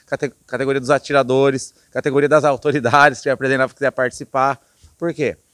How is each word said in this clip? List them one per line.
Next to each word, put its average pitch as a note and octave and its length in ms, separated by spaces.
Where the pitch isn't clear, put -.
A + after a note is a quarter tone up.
cate-, C#3 260
categoria C3+ 320
dos B2+ 120
atiradores, C3+ 840
categoria C#3+ 380
das D3 160
autoridades, C#3+ 720
se - 60
tiver C#3 100
presente C3+ 240
lá, C3 100
quiser C3+ 220
participar. C3 720
Por E3+ 160
quê? B2 240